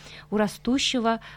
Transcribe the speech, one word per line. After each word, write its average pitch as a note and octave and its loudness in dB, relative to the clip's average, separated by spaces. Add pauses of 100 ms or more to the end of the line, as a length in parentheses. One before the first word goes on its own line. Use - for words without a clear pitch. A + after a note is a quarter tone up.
(320)
у G#3 0
растущего, A3+ 2 (160)